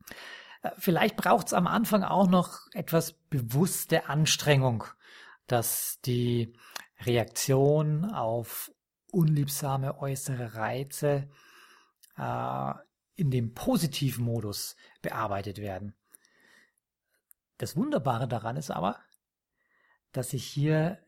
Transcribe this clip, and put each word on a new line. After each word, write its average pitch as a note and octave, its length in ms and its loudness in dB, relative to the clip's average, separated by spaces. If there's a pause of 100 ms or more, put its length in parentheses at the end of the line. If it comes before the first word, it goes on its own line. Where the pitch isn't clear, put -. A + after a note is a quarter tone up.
(600)
Äh, - 160 -4
vielleicht G3 400 2
braucht's F#3+ 360 2
am F3+ 140 4
Anfang G#3 360 2
auch F#3 240 4
noch F3+ 340 4 (120)
etwas E3 400 -2 (160)
bewusste C#3 800 0
Anstrengung, C#3 800 4 (640)
dass - 580 0
die A#2+ 480 0 (480)
Reaktion C#3+ 1040 2
auf A#2 640 -4 (400)
unliebsame C#3+ 880 0
äußere C3 560 -6
Reize, C#3 760 -2 (880)
äh, B2 560 -4 (420)
in D3 160 0
dem A#2 220 0
Positivmodus A#2 1200 -2 (260)
bearbeitet G2+ 560 -4
werden. G2+ 380 -8 (1600)
Das - 180 -6
Wunderbare C3+ 520 0
daran A#2 300 -4
ist - 120 -10
aber, - 300 -2 (1120)
dass B2+ 200 -6
sich C3+ 140 -6
hier D#3 640 0